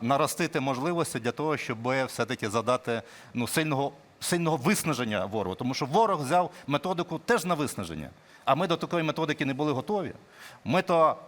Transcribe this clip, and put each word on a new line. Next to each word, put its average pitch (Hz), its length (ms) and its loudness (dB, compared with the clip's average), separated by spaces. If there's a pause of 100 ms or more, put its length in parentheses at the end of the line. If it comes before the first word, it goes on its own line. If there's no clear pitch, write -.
наростити 143 580 2
можливості 139 580 0
для 117 140 -2
того, 151 240 -2
щоб 120 220 -4 (280)
все-таки 120 440 -2
задати, 117 520 0 (320)
ну, 120 140 -2
сильного, 143 440 0 (280)
сильного 170 360 0
виснаження 123 680 0
ворогу. 98 320 -2
Тому 127 180 -2
що 139 120 -2
ворог 185 360 4
взяв 165 280 2 (160)
методику 165 520 -2
теж 233 260 2
на 180 100 0
виснаження. 82 560 -4 (340)
А 131 100 4
ми 170 120 0
до 170 100 2
такої 165 280 -2
методики 151 420 -2
не 135 80 -2
були 147 180 0
готові. 147 400 -2 (520)
Ми 175 180 2
то 160 340 6 (120)